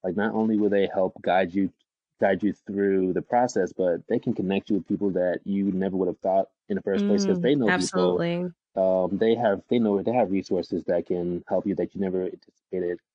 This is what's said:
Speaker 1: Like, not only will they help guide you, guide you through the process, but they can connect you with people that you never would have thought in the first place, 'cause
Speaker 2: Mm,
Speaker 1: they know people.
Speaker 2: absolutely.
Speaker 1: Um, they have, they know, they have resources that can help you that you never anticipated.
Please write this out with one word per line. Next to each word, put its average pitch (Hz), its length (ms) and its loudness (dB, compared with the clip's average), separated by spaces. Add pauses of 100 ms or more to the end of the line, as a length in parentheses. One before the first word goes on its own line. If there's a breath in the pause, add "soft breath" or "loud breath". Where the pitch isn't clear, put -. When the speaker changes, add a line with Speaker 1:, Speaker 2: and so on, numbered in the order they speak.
Speaker 1:
Like, 90 120 -2
not 107 180 0
only 110 240 2
will 104 120 2
they 98 220 2
help - 300 0
guide 90 320 2
you, 98 180 0 (480)
guide 98 220 2
you 98 100 0 (140)
through 95 480 0
the 101 80 -2
process, 117 500 0
but 87 360 -2
they 120 100 0
can 120 160 -4
connect 98 360 -2
you 104 60 2
with 85 120 -6
people 101 220 -2
that 90 340 -2
you 98 280 -2
never 95 240 -2
would 92 120 0
have 82 100 -6
thought 95 300 0 (200)
in 101 80 -2
the 95 60 -4
first 101 240 0
place, 196 180 2
'cause - 140 0
Speaker 2:
Mm, - 20 -4
Speaker 1:
they 123 140 2
know 127 180 2
people. 180 520 0
Speaker 2:
absolutely. 175 280 -4 (220)
Speaker 1:
Um, 92 440 0
they 113 160 4
have, 107 340 0
they 123 100 2
know, 101 240 2
they - 100 -2
have 113 180 2
resources 90 540 -2
that 87 220 -2
can 87 420 -4
help 95 180 -2
you 98 100 0
that 87 180 -4
you 95 60 -8
never 92 240 -2
anticipated. - 760 -8 (140)